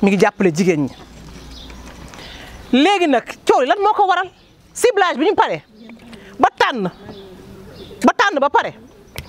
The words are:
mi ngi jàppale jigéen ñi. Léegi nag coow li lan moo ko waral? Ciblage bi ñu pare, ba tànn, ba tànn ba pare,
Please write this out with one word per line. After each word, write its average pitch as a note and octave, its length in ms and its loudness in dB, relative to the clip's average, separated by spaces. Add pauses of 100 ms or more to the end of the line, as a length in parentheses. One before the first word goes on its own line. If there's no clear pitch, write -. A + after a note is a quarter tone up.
mi G3 100 4
ngi G3 80 2
jàppale G3+ 340 2
jigéen E3 320 0
ñi. A#2+ 60 -6 (1800)
Léegi F4 340 2
nag B3+ 160 0 (240)
coow F#4 140 4
li B3+ 60 0
lan F#4+ 140 0
moo G#4 120 2
ko G4 140 2
waral? F#4 220 0 (440)
Ciblage F#4+ 440 0
bi C#4+ 80 0
ñu F#4+ 100 2
pare, G3 280 0 (760)
ba E4+ 180 4
tànn, C4+ 260 0 (1200)
ba D4+ 120 8
tànn G4+ 220 2
ba C#4 100 2
pare, A#3 240 0 (540)